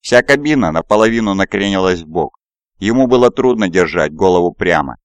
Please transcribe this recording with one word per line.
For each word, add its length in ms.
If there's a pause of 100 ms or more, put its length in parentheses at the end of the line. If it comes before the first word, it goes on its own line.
Вся 220
кабина 480
наполовину 640
накренилась 640
в 60
бок. 300 (420)
Ему 260
было 240
трудно 400
держать 440
голову 380
прямо. 540